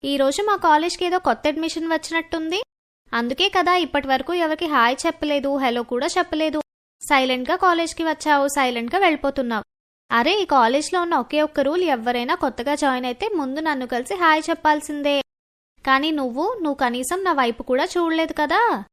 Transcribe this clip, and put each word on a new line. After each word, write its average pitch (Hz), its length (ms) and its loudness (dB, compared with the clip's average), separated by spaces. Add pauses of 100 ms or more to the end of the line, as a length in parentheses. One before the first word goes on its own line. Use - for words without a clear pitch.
"ఈరోజు 277 360 0
మా 415 140 2
కాలేజ్కి 339 500 2
ఏదో 359 140 0
కొత్త 254 280 -2
అడ్మిషన్ 320 400 -4
వచ్చినట్టుంది. 330 760 -4 (500)
అందుకే 247 360 0
కదా 359 260 2
ఇప్పటి 285 320 0
వరకు 262 260 0
ఎవరికి 330 320 0
హాయ్ 262 300 2 (100)
చెప్పలేదు, 285 520 0
హలో 240 260 0
కూడా 247 240 -4 (100)
చెప్పలేదు. 311 440 -2 (400)
సైలెంట్గా 262 540 0
కాలేజ్కి 339 480 0
వచ్చావు, 302 440 2
సైలెంట్గా 254 520 0
వెళ్ళిపోతున్నావు. 277 640 0 (480)
అరే, 262 300 2
ఈ 370 40 0
కాలేజ్లో 285 560 2
ఉన్న 339 140 0
ఒకే 294 260 0
ఒక్క 302 180 -2
రూల్, 302 240 2
ఎవరైనా 247 520 0
కొత్తగా 285 400 -2
జాయిన్ 262 300 0
అయితే 254 300 -4
ముందు 277 240 -4
నన్ను 285 280 -2
కలిసి 254 280 -4
హాయ్ 320 340 4
చెప్పాల్సిందే. 294 720 0 (640)
కానీ 269 260 2
నువ్వు, 294 420 -2
నువ్వు 349 200 -2
కనీసం 254 500 -2
నా 370 100 0
వైపు 240 300 0
కూడా 254 200 0
చూడలేదు 320 500 0
కదా." 302 600 0